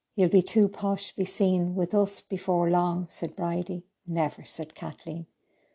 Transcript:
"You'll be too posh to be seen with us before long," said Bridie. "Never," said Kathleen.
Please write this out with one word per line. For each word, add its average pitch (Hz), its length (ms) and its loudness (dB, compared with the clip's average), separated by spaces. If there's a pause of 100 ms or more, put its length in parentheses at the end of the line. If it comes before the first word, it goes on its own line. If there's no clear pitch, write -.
(140)
"You'll 185 160 4
be 185 120 6
too 208 260 4
posh 196 400 -4
to - 80 -20
be 196 80 0
seen 180 500 0
with 180 180 -2
us 202 280 2
before 175 500 0
long," 175 380 0
said - 260 -8
Bridie. 175 500 -4 (220)
"Never," 165 380 -2
said - 320 -10
Kathleen. 165 500 -8 (480)